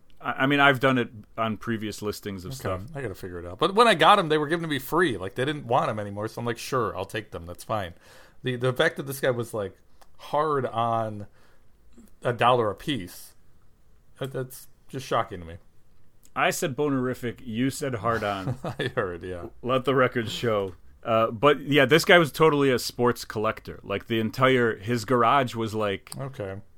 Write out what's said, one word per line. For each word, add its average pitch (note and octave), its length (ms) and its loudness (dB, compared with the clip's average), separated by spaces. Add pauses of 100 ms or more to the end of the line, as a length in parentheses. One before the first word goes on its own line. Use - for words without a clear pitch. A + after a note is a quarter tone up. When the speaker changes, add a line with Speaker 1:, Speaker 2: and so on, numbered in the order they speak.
(200)
Speaker 1:
I, C3 120 -6
I C3+ 140 0
mean, C#3+ 140 4
I've C#3 220 6
done C3 160 4
it A#2 120 0 (280)
on A2+ 200 -2
previous G#2+ 440 -6
listings G2 420 -6
of F2+ 80 -10
Speaker 2:
Okay, C3 60 -10
Speaker 1:
stuff. F#2+ 240 -6 (140)
Speaker 2:
I C#3 60 -8
gotta G#2 140 -8
figure F2 240 -10
it E2 60 -12
out. F2 140 -10
But F#3 160 0
when A#3 120 6
I A3 80 6
got F3 240 8
'em, E3+ 100 0
they D#3 80 4
were D3+ 100 0
given E3 160 -2
to E3 60 -6
me C#3+ 100 -2
free. D3 380 0
Like, F#2 180 -8
they B2+ 100 0
didn't D3 220 -6
want C#3+ 220 2
'em G#2+ 100 -4
anymore, G#2 280 -6
so - 120 -10
I'm A#2+ 60 -4
like, A#2 120 -2
"Sure, A2 400 -2
I'll F#2+ 80 -4
take - 260 -8
them. - 140 -10
That's F2 180 -14
fine." G2 300 -4 (500)
The, B2+ 140 -2
the B2+ 160 0
fact E3 240 2
that D#3+ 100 -6
this C3+ 140 -8
guy C#3 100 2
was, A#2 220 -4
like, G2+ 240 -6 (400)
hard D3 480 0
on A2+ 640 -2 (920)
a B2 120 0
dollar A#2 360 4
a G2 60 -4
piece, - 600 -8 (840)
that, C3+ 140 -8
that's C3 340 -10 (220)
just C3 160 -10
shocking A2 340 -2
to E2 60 -12
me. E2 100 -14 (800)
Speaker 1:
I D3 160 2
said D#3+ 240 -4
bonerific, B2+ 720 -2
you A#2+ 240 -2
said C3 260 -6
hard A2 300 -2
on. G2+ 340 -4
Speaker 2:
<laughs> - 40 -16 (160)
I C3+ 160 -2
heard, F2+ 280 -4
yeah. F2+ 220 -8 (160)
Speaker 1:
Let B2+ 240 0
the C3+ 100 2
record B2 340 2
show. G#2 460 -2 (280)
Uh, A2+ 280 4
but C#3 300 4
yeah, C#3 240 4
this D#3+ 180 6
guy F3+ 140 8
was D#3+ 160 4
totally D3 360 4
a B2 100 2
sports A#2+ 460 0
collector. G#2+ 580 -6
Like, G2+ 240 -6
the A2+ 120 0
entire, A#2+ 580 2
his A2 280 -2
garage A#2+ 500 4
was, A2+ 180 -4
like, G#2 460 -2
Speaker 2:
Okay. G#2 380 -8 (200)